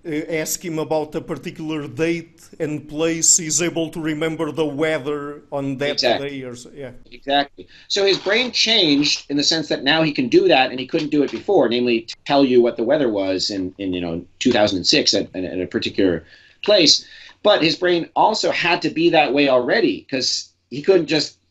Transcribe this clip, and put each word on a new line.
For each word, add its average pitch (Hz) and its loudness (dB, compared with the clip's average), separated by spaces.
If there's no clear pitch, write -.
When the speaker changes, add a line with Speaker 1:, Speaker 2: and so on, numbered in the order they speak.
Speaker 1:
uh, 170 -8
ask 156 -6
him 165 -6
about 151 -4
a 160 -4
particular 156 -8
date 165 -4
and 151 -6
place, 165 2
he's 156 -2
able 165 -2
to 170 -10
remember 156 -4
the 156 -2
weather 147 -4
on 139 -4
that 143 -2
Speaker 2:
Exactly. 139 0
Speaker 1:
day. 139 -10
Or 127 -12
so, - -20
yeah. 135 -12
Speaker 2:
Exactly. 139 -4
So 196 -2
his 185 2
brain 226 -2
changed 151 2
in 143 -2
the 143 0
sense 160 0
that 127 -2
now 156 4
he 156 2
can 135 -2
do 190 6
that, 131 4
and 123 -8
he 127 -6
couldn't 156 -4
do 147 2
it 131 -2
before, 139 2
namely 120 0
tell 143 4
you 123 6
what 117 2
the 117 -2
weather 135 2
was 95 -2
in, 95 -4
in, 95 -4
you 90 -4
know, 82 -6
two 127 2
thousand 104 2
and 85 -6
six - 2
at, 98 -4
at 90 -6
a 90 -2
particular 92 -2
place. 190 4
But 208 4
his 160 2
brain 175 0
also 196 2
had 170 0
to 151 -2
be 165 2
that 147 4
way 143 4
already, 131 2
'cause - -4
he 143 -10
couldn't 175 4
just 151 -2